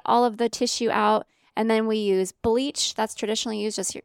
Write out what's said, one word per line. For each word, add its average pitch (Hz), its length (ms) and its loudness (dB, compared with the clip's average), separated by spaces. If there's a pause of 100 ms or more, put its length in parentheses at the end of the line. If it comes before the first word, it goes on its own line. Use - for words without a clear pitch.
all 240 180 4
of 220 140 0
the 233 120 0
tissue 233 420 -2
out, 214 340 2 (300)
and 220 140 0
then 220 180 2
we 220 100 0
use 190 340 2
bleach. 240 640 -2
That's 220 220 -4
traditionally 214 440 -4
used, 208 180 -4
just 190 180 -4
your - 100 -12